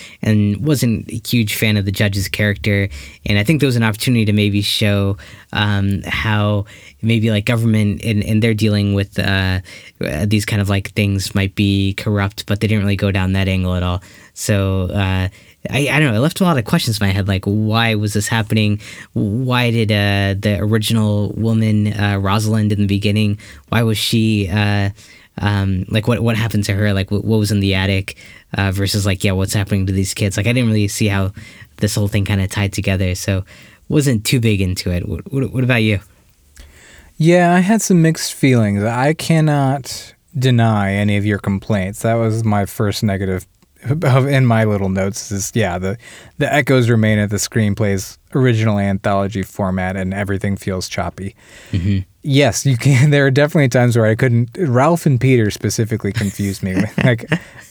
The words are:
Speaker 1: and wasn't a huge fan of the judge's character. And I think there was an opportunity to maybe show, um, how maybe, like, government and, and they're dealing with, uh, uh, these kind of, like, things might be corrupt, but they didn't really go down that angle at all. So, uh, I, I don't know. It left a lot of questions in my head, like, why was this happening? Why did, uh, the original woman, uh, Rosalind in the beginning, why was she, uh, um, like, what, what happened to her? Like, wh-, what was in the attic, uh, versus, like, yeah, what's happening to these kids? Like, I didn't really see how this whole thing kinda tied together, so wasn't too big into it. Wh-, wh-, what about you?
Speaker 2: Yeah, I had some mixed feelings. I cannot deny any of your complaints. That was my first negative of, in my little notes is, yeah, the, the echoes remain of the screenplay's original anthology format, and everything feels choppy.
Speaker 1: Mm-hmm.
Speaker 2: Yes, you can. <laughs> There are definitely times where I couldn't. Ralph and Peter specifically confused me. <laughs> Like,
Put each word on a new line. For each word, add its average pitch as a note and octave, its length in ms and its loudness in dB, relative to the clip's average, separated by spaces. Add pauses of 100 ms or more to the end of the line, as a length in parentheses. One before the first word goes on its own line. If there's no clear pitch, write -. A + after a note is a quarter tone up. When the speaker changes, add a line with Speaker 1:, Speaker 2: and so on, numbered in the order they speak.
(220)
Speaker 1:
and G#2 360 2
wasn't A#2+ 520 0
a - 160 -10
huge A2+ 300 -2
fan G#2+ 220 2
of G2 80 0
the G2+ 80 -2
judge's G2 340 -2
character. G2+ 640 0 (360)
And G#2 140 2
I G#2+ 60 2
think D#3 160 2
there C#3+ 60 4
was B2 100 2
an A2+ 60 2
opportunity A2+ 420 0
to G#2 80 2
maybe G#2 280 2
show, G2+ 540 0 (380)
um, G2+ 500 0
how G#2 600 -2 (360)
maybe, A2+ 300 2
like, G#2 140 0
government A2 580 0
and, G#2 180 0
and A2 220 2
they're A#2 100 2
dealing G#2 400 2
with, G2 240 -2
uh, F#2+ 440 0 (420)
uh, F2 220 -2
these G#2 180 0
kind G#2 180 -2
of, G2 60 -2
like, G2 240 -2
things G2 420 -2
might G2 220 -2
be G2 380 2
corrupt, G2+ 540 -4
but G#2 120 -2
they A2+ 80 0
didn't G#2+ 160 0
really G2 140 0
go G2 160 0
down F#2+ 180 0
that F#2+ 160 0
angle F#2 260 0
at F2+ 100 -2
all. F2+ 200 -2 (300)
So, F#2+ 600 0
uh, F#2+ 360 0 (400)
I, C#3+ 180 0
I C3+ 140 0
don't C#3+ 100 2
know. G#2 60 0
It - 20 2
left D3+ 220 0
a - 20 2
lot E3+ 140 2
of A2 80 -2
questions - 340 0
in G2+ 80 0
my F#2+ 60 0
head, G2 160 0
like, F#2+ 160 -2
why A2 500 0
was G#2 160 -2
this G#2 160 -2
happening? G#2+ 540 0 (320)
Why A#2+ 580 0
did, A2+ 180 0
uh, G2+ 480 2
the G2+ 220 0
original G#2+ 800 0
woman, G#2+ 600 0
uh, G2+ 200 0
Rosalind G#2+ 560 0
in G#2 80 0
the G2+ 60 2
beginning, G#2 520 0 (300)
why A2+ 140 0
was A2 140 0
she, A2 540 0
uh, G2+ 380 0 (480)
um, G2 520 0
like, A2 180 -2
what, A#2 140 0
what A2+ 160 0
happened G#2+ 260 -2
to G2+ 100 -2
her? G#2 200 0
Like, F#2+ 160 -2
wh-, G2+ 160 -2
what A2 140 2
was G#2 120 0
in G2+ 80 2
the G2 160 2
attic, F#2+ 400 0 (420)
uh, G2 140 0
versus, G2 340 -2
like, G2 160 -2
yeah, G2 120 2
what's F#2+ 200 -2
happening G2 320 -2
to G2 60 -2
these F#2+ 220 -2
kids? G2+ 240 -4
Like, G2+ 100 -2
I A#2+ 60 0
didn't B2 160 0
really G#2+ 180 2
see A2 200 -2
how G2 260 -2 (440)
this G#2 160 -2
whole G2+ 140 0
thing G2+ 160 -2
kinda F#2+ 240 0
tied G2 240 -4
together, F#2+ 440 -2
so F#2+ 280 -2 (460)
wasn't C3 340 2
too C3 160 0
big A2 220 2
into F#2 300 -2
it. F2 120 -2
Wh-, - 260 -8
wh-, C3 240 -4
what B2+ 120 0
about A#2+ 180 2
you? G#2+ 160 2 (1160)
Speaker 2:
Yeah, F3 360 4
I F3+ 60 4
had G3+ 220 2
some F3 200 4
mixed D#3+ 320 0
feelings. G#2+ 500 2
I B2 300 0
cannot C#3+ 1000 -2 (240)
deny A2+ 560 2
any G#2 240 0
of G2+ 80 -2
your G#2 140 0
complaints. G2 640 -4
That A2+ 140 0
was A2+ 300 0
my G#2 200 0
first G#2 380 -4
negative F#2+ 420 -2 (440)
of, C3+ 380 2
in C3+ 180 2
my A2+ 180 2
little G2+ 260 0
notes G2 420 -4
is, G2 220 -6
yeah, F#2+ 240 -2
the, F#2+ 200 -4 (420)
the C#3+ 120 -2
echoes C3 380 2
remain G#2+ 300 2
of G#2 100 0
the G#2 80 -2
screenplay's G2+ 800 -2 (160)
original A2+ 460 2
anthology G2 640 -2
format, F#2 520 -4
and F#2+ 180 -4
everything G2 440 -4
feels F#2 320 -6
choppy. F#2 460 -8 (360)
Speaker 1:
Mm-hmm. G2 280 0 (240)
Speaker 2:
Yes, C#3 420 2
you C3+ 120 2
can. C#3 340 4
<laughs> C#3+ 40 6
There C#3 120 4
are C3+ 40 4
definitely C#3+ 380 4
times B2 260 2
where A2 120 4
I A2 80 4
couldn't. A#2+ 420 2
Ralph D3+ 480 2
and C3 160 2
Peter B2 300 4
specifically G#2+ 600 -2
confused G2 520 -4
me. F#2+ 100 -4
<laughs> G#2 300 -4
Like, B2 280 0 (400)